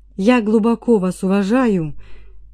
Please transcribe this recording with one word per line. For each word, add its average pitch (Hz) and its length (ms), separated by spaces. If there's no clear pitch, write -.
Я 233 240
глубоко 226 560
вас 185 260
уважаю 196 720